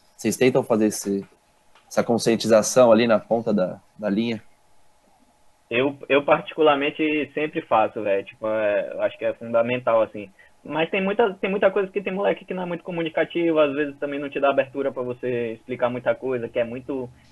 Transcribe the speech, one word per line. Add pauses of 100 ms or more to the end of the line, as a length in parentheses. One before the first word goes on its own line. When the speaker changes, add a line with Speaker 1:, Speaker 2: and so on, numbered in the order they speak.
(160)
Speaker 1:
Vocês
tentam
fazer
esse, (640)
essa
conscientização
ali
na
ponta
da, (180)
da
linha? (1300)
Speaker 2:
Eu, (120)
eu
particularmente
sempre
faço,
velho.
Tipo,
é,
eu
acho
que
é
fundamental,
assim. (340)
Mas
tem
muita,
tem
muita
coisa
que
tem
moleque
que
não
é
muito
comunicativo,
às
vezes
também
não
te
dá
abertura
pra
você
explicar
muita
coisa,
que
é
muito (220)